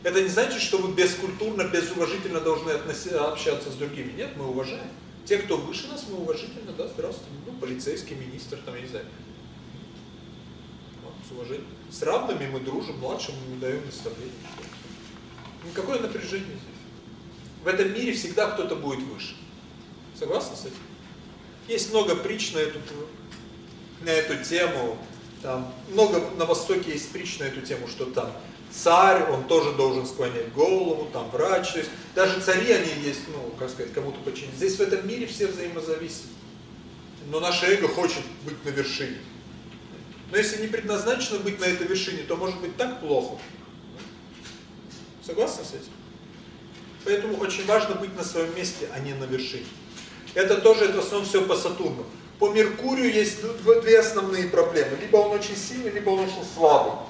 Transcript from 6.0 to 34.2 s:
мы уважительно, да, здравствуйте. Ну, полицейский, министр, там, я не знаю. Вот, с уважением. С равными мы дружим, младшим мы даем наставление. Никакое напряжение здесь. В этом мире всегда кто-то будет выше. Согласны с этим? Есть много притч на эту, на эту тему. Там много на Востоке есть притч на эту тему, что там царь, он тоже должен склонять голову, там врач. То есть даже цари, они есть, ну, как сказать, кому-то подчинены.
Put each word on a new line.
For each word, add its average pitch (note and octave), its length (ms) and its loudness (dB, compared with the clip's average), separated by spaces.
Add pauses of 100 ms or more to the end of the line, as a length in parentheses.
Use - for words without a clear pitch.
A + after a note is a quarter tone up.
мы F#3+ 80 -6
уважительно, E3 600 -6
да, - 100 -4
здравствуйте. - 440 -8 (140)
Ну, - 80 -12
полицейский, C3 640 -6
министр, B2+ 500 -10
там, B2 100 -10
я A#2+ 60 -10
не B2+ 60 -12
знаю. A2+ 180 -10 (2000)
Вот, A2+ 100 -16 (140)
с C3 40 -16
уважением. B2 360 -10 (240)
С - 100 -8
равными D3+ 460 0
мы C3 120 -6
дружим, C3+ 400 -6
младшим - 360 -6 (140)
мы B2+ 80 -10
даем C3 280 -4
наставление. - 480 -10 (1300)
Никакое G3 360 -4
напряжение G3 480 -6
здесь. C#3 120 -12 (1040)
В - 40 0
этом F#3+ 260 2
мире A#3+ 200 -2
всегда G3 380 0
кто-то - 240 -2
будет C3+ 240 -4
выше. B2+ 360 -10 (800)
Согласны - 380 -2
с - 60 -12
этим? - 160 -12 (880)
Есть A3 220 0
много G3 260 4
притч G#3+ 380 -4
на D#3+ 60 0
эту, D3+ 200 0 (1200)
на E3 100 -4
эту D#3 360 2
тему. D#3 520 0 (420)
Там B2+ 320 -6 (160)
много F#3+ 320 8 (160)
на E3 80 2
Востоке E3+ 460 2
есть D3 200 -4
притч - 280 -6
на C#3+ 60 -2
эту C3 160 -4
тему, B2 260 -6
что - 180 -4
там A#2 260 -2 (400)
царь, F3 600 8
он C3 140 0
тоже D3+ 280 6
должен C3 320 4
склонять A#2+ 480 -4
голову, E3 580 4
там A#2 200 -4
врач. F3 400 2
То E3 80 -2
есть D3+ 120 -4 (220)
даже F#3+ 260 6
цари, F#3+ 320 4
они E3 200 6 (120)
есть, C#3 260 -2
ну, B2+ 280 -8
как B2+ 140 -6
сказать, A#2+ 220 -8
кому-то C#3 260 -4
подчинены. C3+ 360 -8